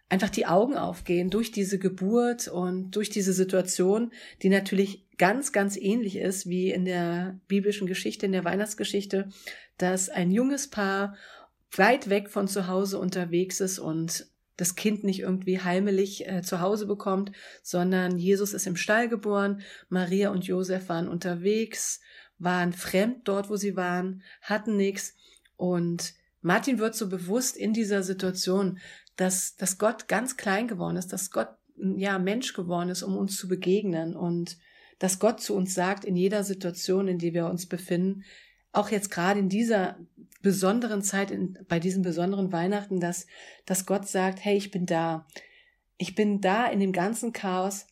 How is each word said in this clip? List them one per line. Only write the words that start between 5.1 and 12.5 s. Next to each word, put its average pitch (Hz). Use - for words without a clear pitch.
ganz, 226
ganz 202
ähnlich 202
ist 190
wie 185
in 185
der 180
biblischen 202
Geschichte, 208
in 196
der 185
Weihnachtsgeschichte, 196
dass 185
ein 180
junges 269
Paar 202
weit 226
weg 202
von 202
zu 190